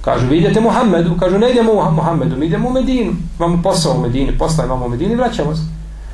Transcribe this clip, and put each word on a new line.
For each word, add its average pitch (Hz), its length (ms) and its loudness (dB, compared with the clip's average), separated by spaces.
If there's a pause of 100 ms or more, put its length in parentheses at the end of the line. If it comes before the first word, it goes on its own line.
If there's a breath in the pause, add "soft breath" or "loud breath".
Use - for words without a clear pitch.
Kažu: 123 260 0
„Vi 147 100 2
idete 202 240 2
Muhammedu.” 190 580 2
Kažu: 185 180 2
„Ne 240 140 2
idemo 226 200 2
u 160 200 2
Muhammedu, 156 460 0
mi 151 80 -2
idemo 208 240 0
u 254 40 -2
Medinu. 247 400 0 (260)
Imamo 170 220 0
posao 165 320 0
u 123 80 0
Medini, 127 360 0
posla 156 280 0
imamo 127 200 -2
u 117 40 -4
Medini, 170 260 -2
vraćamo 180 400 -2
se.” 160 60 -4 (520 loud breath)